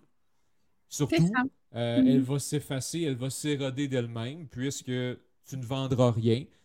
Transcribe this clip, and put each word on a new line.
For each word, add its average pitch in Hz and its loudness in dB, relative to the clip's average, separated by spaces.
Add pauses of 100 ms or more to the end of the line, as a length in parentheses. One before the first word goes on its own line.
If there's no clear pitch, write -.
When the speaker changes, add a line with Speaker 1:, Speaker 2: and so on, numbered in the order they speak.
(880)
Speaker 1:
Surtout, - -2
Speaker 2:
C'est 180 4
ça. 254 0 (340)
Speaker 1:
euh, 120 2
Speaker 2:
Mhm. 127 8
Speaker 1:
elle 135 6
va 135 0
s'effacer, 147 -4
elle 143 0
va 131 -4
s'éroder 139 -2
d'elle-même 123 -4
puisque 135 -6
tu 127 -6
ne 131 -8
vendras 127 2
rien. 117 2 (200)